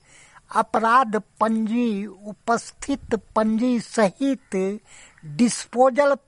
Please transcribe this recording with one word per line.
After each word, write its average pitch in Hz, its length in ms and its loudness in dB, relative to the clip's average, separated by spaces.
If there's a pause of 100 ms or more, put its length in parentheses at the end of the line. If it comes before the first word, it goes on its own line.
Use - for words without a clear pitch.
(560)
अपराध 226 600 2 (240)
पंजी, 220 680 0
उपस्थित 214 1080 -6 (200)
पंजी 220 440 0
सहित 202 1000 -2 (460)
डिस्पोजल 247 880 2 (120)